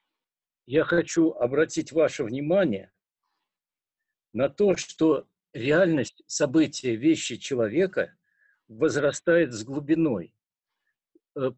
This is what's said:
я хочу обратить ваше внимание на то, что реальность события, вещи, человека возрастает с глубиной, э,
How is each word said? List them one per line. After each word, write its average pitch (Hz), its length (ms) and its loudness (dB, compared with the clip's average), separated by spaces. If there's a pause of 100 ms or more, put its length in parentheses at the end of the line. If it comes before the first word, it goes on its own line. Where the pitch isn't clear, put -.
(640)
я 143 200 2
хочу 165 480 2
обратить 143 580 -2
ваше 147 320 0
внимание 139 680 0 (1400)
на 131 160 0
то, 190 260 2
что - 520 0 (260)
реальность 147 720 0
события, 131 720 0
вещи, 151 400 0
человека 117 800 -2 (500)
возрастает 143 840 0
с 107 100 -10
глубиной, 139 680 -2 (1000)
э, 131 240 -2